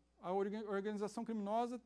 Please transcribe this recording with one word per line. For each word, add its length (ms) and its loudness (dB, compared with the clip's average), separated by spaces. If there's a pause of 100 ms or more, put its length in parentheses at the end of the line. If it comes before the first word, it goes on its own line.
(220)
A 120 -2
orga-, 360 0
organização 560 0
criminosa 600 0